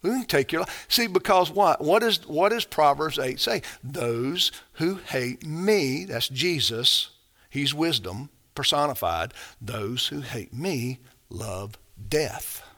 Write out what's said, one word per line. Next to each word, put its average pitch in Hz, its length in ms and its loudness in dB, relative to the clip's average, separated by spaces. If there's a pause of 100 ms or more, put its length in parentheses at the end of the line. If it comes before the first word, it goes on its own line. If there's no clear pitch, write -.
We 175 80 0
can 254 160 -2
take 139 260 2
your 160 80 0
life. - 280 -8
See, 233 200 2
because 180 420 4
what? 180 300 4
What 190 240 6
is, 214 240 0
what 185 220 4
does 233 140 0
Proverbs 147 540 2
eight 131 220 -2
say? 117 220 0 (200)
"Those 131 680 -2 (220)
who 180 220 0
hate 127 480 -6
me," 165 600 0
that's 127 240 -4
Jesus, 131 840 0 (400)
he's 139 240 -2
wisdom 135 560 -2 (240)
personified, 127 800 0 (260)
"those 110 480 -4
who 147 120 -6
hate 139 340 -10
me 127 460 -4 (280)
love 101 480 -10 (320)
death." - 540 -4 (160)